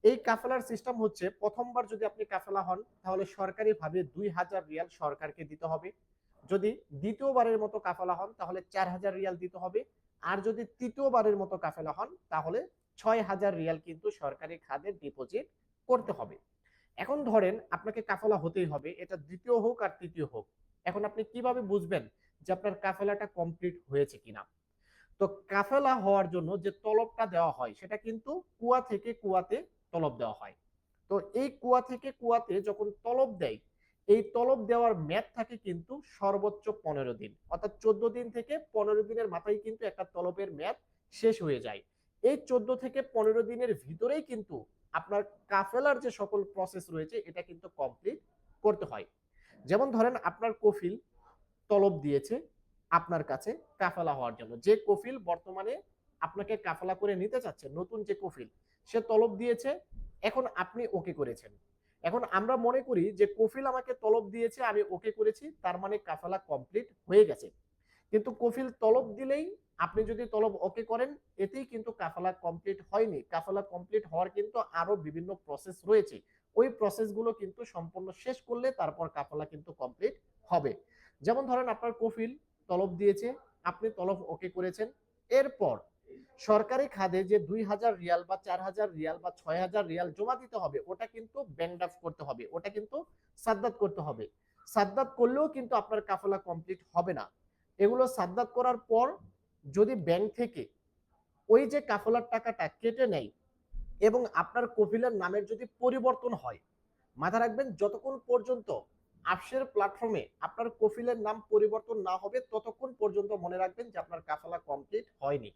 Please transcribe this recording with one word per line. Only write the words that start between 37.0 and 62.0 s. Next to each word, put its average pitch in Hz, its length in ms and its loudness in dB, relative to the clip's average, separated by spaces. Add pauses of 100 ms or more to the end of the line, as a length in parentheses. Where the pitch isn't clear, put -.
দিন, 107 180 -12 (180)
অর্থাৎ 196 280 -4
চোদ্দ 220 300 4
দিন 240 220 -4
থেকে 240 240 -6 (180)
পনেরো 214 300 2
দিনের 220 260 -2
মাথায় 208 300 -2
কিন্তু 220 260 -10
একটা 190 200 -6
তলবের 180 480 -4
মেয়াদ 160 240 -6 (340)
শেষ - 320 2
হয়ে 143 180 -2
যায়। 104 200 -10 (420)
এই 269 140 6 (120)
চোদ্দ 247 260 2
থেকে 262 280 -4
পনেরো 220 400 4
দিনের 233 280 -2 (160)
ভিতরেই 240 360 -2
কিন্তু 220 340 -10 (360)
আপনার 208 300 0 (260)
কাফেলার 247 520 2
যে 247 100 -2
সকল 202 340 -2
প্রসেস 190 460 -6
রয়েছে, 160 260 -6 (120)
এটা 175 140 -10
কিন্তু 170 260 -16
কমপ্লিট 143 500 -6 (460)
করতে 214 200 4
হয়। 104 220 -10 (580)
যেমন 208 260 4
ধরেন, 233 260 4
আপনার - 360 -2 (100)
কফিল 208 320 4 (760)
তলব 196 300 6
দিয়েছে 143 340 0 (560)
আপনার 165 340 2
কাছে 131 260 -4 (280)
কাফেলা 170 360 0
হওয়ার 120 220 -4
জন্য, 117 240 -14
যে 202 140 6 (120)
কফিল 208 320 2
বর্তমানে 190 560 -6 (460)
আপনাকে 196 360 -4
কাফেলা 185 380 -4
করে 202 220 0
নিতে 214 240 -2
চাচ্ছে, 175 280 -10
নতুন 160 360 -8
যে 403 180 -2
কফিল, 139 260 -10 (420)
সে 226 100 0
তলব 226 360 6
দিয়েছে, 240 340 0 (520)
এখন 254 220 0 (120)
আপনি 185 260 -4 (100)
ওকে 175 200 -4
করেছেন। 127 400 -6 (500)